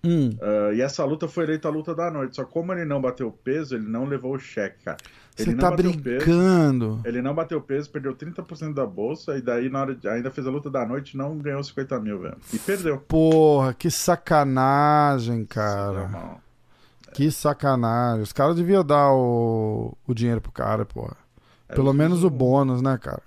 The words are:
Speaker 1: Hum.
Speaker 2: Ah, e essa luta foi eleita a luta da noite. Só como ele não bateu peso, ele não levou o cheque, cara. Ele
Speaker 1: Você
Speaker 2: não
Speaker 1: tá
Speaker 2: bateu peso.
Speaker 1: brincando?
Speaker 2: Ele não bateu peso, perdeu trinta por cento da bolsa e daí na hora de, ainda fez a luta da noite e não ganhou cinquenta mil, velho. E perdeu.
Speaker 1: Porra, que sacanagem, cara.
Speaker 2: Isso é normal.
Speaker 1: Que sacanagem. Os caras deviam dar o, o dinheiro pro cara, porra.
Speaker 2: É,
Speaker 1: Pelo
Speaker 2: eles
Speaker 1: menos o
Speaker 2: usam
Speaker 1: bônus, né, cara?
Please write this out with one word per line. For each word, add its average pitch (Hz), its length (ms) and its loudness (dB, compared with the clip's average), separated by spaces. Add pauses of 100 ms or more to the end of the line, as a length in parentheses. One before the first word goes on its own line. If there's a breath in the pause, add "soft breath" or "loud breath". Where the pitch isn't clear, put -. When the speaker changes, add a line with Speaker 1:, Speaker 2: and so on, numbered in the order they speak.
Speaker 1:
Hum. 147 380 2
Speaker 2:
Ah, 104 320 0
e 117 80 0
essa 139 240 -2
luta 139 220 -4
foi 165 180 -4
eleita 156 240 -2
a - 20 -2
luta 156 240 -6
da 170 160 -4
noite. 135 240 -6
Só 139 80 -8
como 170 300 -6
ele 175 100 -6
não 143 180 -2
bateu 127 300 -4
peso, 139 440 -6
ele 110 120 -6
não 113 180 -4
levou 135 300 -6
o 131 40 -6
cheque, - 440 -8
cara. - 140 -10 (400 loud breath)
Ele 110 140 -2
Speaker 1:
Você 233 40 0
Speaker 2:
não 247 60 -4
Speaker 1:
tá 180 100 4
Speaker 2:
bateu 180 200 2
peso. 156 120 -6
Speaker 1:
brincando? 143 1000 2
Speaker 2:
Ele 120 160 -4
não 135 120 -4
bateu 160 280 -4
peso, 143 280 -6
perdeu 139 260 -8
trinta 170 280 -12
por 165 140 -16
cento 151 180 -8
da 135 100 -2
bolsa 117 520 -6
e 131 40 -6
daí 123 280 -2
na 135 120 -4
hora 135 140 -4
de, 107 140 -8
ainda 120 220 -4
fez 131 140 -8
a 131 40 -2
luta 143 200 -6
da 131 160 -2
noite 139 280 -8
e 135 40 -10
não 147 200 -6
ganhou 143 260 -6
cinquenta 135 360 -6
mil, 104 200 -6
velho. 85 180 -10 (140)
E - 80 -6
perdeu. 175 400 -4
Speaker 1:
Porra, 156 760 4
que - 160 -2
sacanagem, 139 1600 2
cara. 101 460 -2
Speaker 2:
Isso 95 80 -4
é - 20 -4 (100)
normal. 85 300 -12 (720 soft breath)
Speaker 1:
Que 147 180 2
sacanagem. 123 880 0
Os 104 120 -6
caras 151 220 2
deviam 175 300 4
dar 143 260 6
o, 113 840 0 (120)
o 127 60 -2
dinheiro 117 280 0
pro - 100 -10
cara, 110 340 -2
porra. - 300 -12 (520 soft breath)
Speaker 2:
É, - 80 -16
Speaker 1:
Pelo 135 140 4
Speaker 2:
eles 139 80 4
Speaker 1:
menos 170 260 4
o 180 40 6
Speaker 2:
usam 139 100 0
Speaker 1:
bônus, 127 440 2
né, 131 160 0
cara? - 300 -10